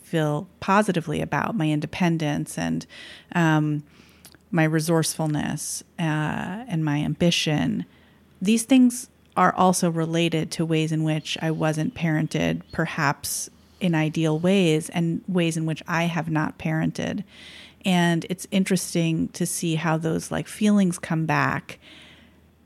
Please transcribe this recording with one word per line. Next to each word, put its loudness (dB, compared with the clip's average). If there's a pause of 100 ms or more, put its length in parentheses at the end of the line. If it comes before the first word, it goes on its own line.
feel -2 (140)
positively 0
about, -2
my 2
independence -2
and, -4 (480)
um, 2 (680)
my 2
resourcefulness, 0 (160)
uh, -2
and -2
my 0
ambition, 0 (560)
these 2
things 4 (280)
are 4
also 4
related 0
to -2
ways 0
in 0
which -2
I 0
wasn't -2
parented, 0
perhaps -2 (300)
in 2
ideal 2
ways, 4
and -2
ways 2
in -2
which -4
I 0
have -2
not -2
parented. -2 (600)
And 2
it's -10
interesting 0
to -4
see -2
how 0
those, -4
like, -4
feelings 2
come -2
back -2 (880)